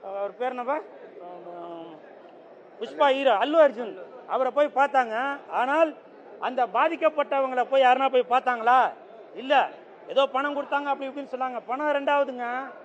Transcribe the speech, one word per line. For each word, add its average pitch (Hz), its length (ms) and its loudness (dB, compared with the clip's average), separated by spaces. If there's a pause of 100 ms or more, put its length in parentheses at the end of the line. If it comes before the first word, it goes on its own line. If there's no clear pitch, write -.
அவர் 196 340 -6
பேர் 247 120 -4
என்னப்பா, 254 280 -4 (2000)
புஷ்பா 285 300 0
ஹீரோ 262 260 2
அல்லு 285 300 2
அர்ஜுன், 220 280 -2 (340)
அவரை 254 240 -2
போய் 285 240 0
பார்த்தாங்க. 262 400 2 (360)
ஆனால் 277 440 0 (440)
அந்த 247 260 -2
பாதிக்கப்பட்டவங்களை 269 1040 0
போய் 269 140 4
யாருன்னா 254 260 4
போய் 233 240 2
பார்த்தாங்களா? 247 460 4 (560)
இல்ல. 240 340 2 (380)
ஏதோ 254 180 2
பணம் 277 320 -2
கொடுத்தாங்க 285 340 -4
அப்படி 277 180 -4
இப்படின்னு 277 240 -10
சொன்னாங்க. 254 320 -6
பணம் 277 300 -2
ரெண்டாவதுங்க. 277 520 0 (360)